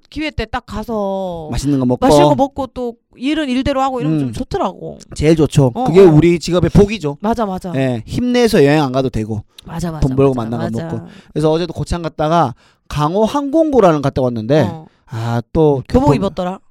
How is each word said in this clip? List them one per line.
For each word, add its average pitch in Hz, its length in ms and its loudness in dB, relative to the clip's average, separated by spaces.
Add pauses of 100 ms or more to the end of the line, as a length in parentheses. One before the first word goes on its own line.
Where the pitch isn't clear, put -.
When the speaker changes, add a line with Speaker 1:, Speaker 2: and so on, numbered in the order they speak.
Speaker 1:
기회 302 220 -8
때 226 140 -8
딱 - 200 -10
가서 196 840 -8
Speaker 2:
맛있는 135 280 -2
거 131 60 0
먹고. 123 220 0
Speaker 1:
맛있는 147 220 6
거 277 60 2
먹고 269 320 -2
또 240 280 -10 (200)
일은 302 320 -4
일대로 262 360 -2
하고 262 160 -4
이러면 156 180 -2
Speaker 2:
음. - 40 0
Speaker 1:
좀 123 120 -4
좋더라고. 190 640 -8 (160)
Speaker 2:
제일 156 220 2
좋죠. 139 400 2
Speaker 1:
어, 247 80 -4
Speaker 2:
그게 170 180 4
Speaker 1:
어. 185 100 10
Speaker 2:
우리 160 280 4
직업의 165 320 0
복이죠. 185 500 2
Speaker 1:
맞아, 226 240 -2
맞아. 185 300 -8
Speaker 2:
예, 127 320 -2
힘내서 240 580 2
여행 151 160 4
안 135 100 -2
가도 131 200 -2
되고. 107 320 -6 (220)
Speaker 1:
맞아, 165 260 -10
맞아, - 160 -2
Speaker 2:
돈 131 80 -4
벌고 135 180 4
Speaker 1:
맞아, 113 160 -6
Speaker 2:
만난 113 220 -6
거 117 100 -6
Speaker 1:
맞아. 165 140 -8
Speaker 2:
먹고. - 120 -12 (260)
그래서 156 180 0
어제도 165 220 -2
고창 170 280 -6
갔다가 156 540 -2 (320)
강호 165 380 -2
항공고라는 269 760 2
갔다 135 220 -2
왔는데 123 400 0
Speaker 1:
어. 101 240 -6 (200)
Speaker 2:
아, 117 340 -4 (120)
또 151 340 2
Speaker 1:
교복 262 220 2
Speaker 2:
그 277 60 4
Speaker 1:
입었더라? 185 440 -6 (120)